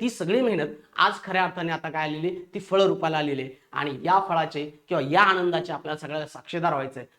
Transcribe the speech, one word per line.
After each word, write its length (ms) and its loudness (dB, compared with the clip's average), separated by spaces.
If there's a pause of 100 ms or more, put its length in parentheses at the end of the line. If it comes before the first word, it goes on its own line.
ती 80 0
सगळी 320 0
मेहनत 280 2 (280)
आज 160 4 (100)
खऱ्या 200 0
अर्थाने 280 -2
आता 180 -4
काय 200 -2
आलेली, 260 -2 (180)
ती 60 -6
फळं 260 0
रूपाला 320 0
आलेली 240 -2
आहे. 200 -12 (120)
आणि 300 -4
या 260 4
फळाचे 600 -2
किंवा 200 2
या 120 6
आनंदाचे 520 4
आपल्याला 240 -6
सगळ्याला 300 -6
साक्षीदार 460 -2
व्हायचं 260 -4
आहे. 80 -12 (120)